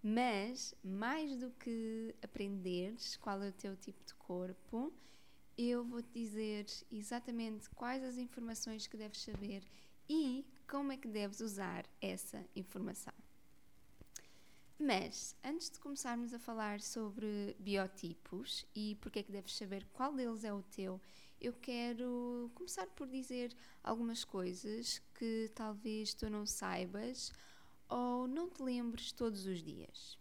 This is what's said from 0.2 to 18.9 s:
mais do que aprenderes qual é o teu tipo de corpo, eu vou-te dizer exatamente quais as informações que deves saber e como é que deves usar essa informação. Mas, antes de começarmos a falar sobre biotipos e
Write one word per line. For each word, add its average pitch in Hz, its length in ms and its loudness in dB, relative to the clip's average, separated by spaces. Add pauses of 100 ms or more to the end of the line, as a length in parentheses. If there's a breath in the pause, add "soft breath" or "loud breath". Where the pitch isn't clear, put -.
mais 254 540 2
do 247 160 -2
que 226 680 0
aprenderes 196 960 0
qual 196 240 0
é 202 80 0
o - 20 -8
teu 196 240 -4
tipo - 280 -10
de - 100 -12
corpo, 190 800 0 (640 loud breath)
eu 240 280 6
vou-te 240 280 -2
dizer 214 540 0 (240)
exatamente 226 800 -2
quais 254 320 0
as 254 140 -2
informações 226 720 -2
que - 80 -6
deves 214 260 -4
saber 202 400 -2 (460 loud breath)
e 277 360 6 (240)
como 277 220 4
é 262 60 2
que 269 100 -4
deves 208 340 2
usar 190 460 0 (140)
essa 185 440 -2 (120)
informação. - 580 -4 (1600 loud breath)
Mas, 202 640 6
antes 320 280 -2
de - 100 -14
começarmos 240 540 0
a 240 40 -4
falar 214 440 0
sobre 208 760 0
biotipos 190 1160 0
e 214 260 0